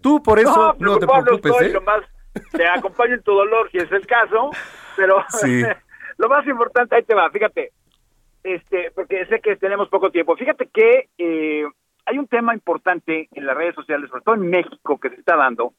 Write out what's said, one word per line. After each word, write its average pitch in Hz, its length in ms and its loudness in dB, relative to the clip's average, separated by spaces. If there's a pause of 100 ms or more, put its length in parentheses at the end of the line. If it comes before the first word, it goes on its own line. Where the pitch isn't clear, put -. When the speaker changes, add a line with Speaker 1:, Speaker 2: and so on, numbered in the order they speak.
Speaker 1:
Tú 285 180 4
por 214 160 4
eso 262 180 4
Speaker 2:
No, 320 120 4
Speaker 1:
no 311 60 2
te 202 340 -2
Speaker 2:
preocupado 262 120 4
no 254 60 -2
Speaker 1:
preocupes, 240 280 2
Speaker 2:
estoy, 247 140 2
Speaker 1:
¿eh? 185 60 -2
Speaker 2:
nomás 202 280 -2 (500)
te 170 160 0
acompaño 240 480 -2
en 226 80 -14
tu 208 100 0
dolor, 214 380 2
si 180 80 -4
es 170 120 -4
el 196 140 -2
caso, 233 460 0 (440)
pero 190 340 4
Speaker 1:
Sí. 127 340 0 (260)
Speaker 2:
<laughs> - 300 -20
lo 226 100 0
más 277 160 2
importante, 247 500 -2
ahí 233 80 4
te 220 120 0
va, 165 160 2
fíjate, 175 400 -4 (720)
este, 180 480 -6
porque 185 340 -6
sé 220 160 -4
que 208 140 -2
tenemos 196 340 -4
poco 190 220 0
tiempo. 165 260 -2
Fíjate 254 340 -4
que, 240 460 4
eh, 156 480 -4 (400)
hay 254 140 -4
un 277 80 -8
tema 233 260 0
importante 160 800 -4
en 143 140 -10
las 131 100 -2
redes 165 160 -4
sociales, 143 360 -8
sobre 127 140 -14
todo 226 120 2
en 190 120 -2
México, 170 520 -4
que 131 100 -6
se - 60 -10
está 170 200 0
dando 123 440 -2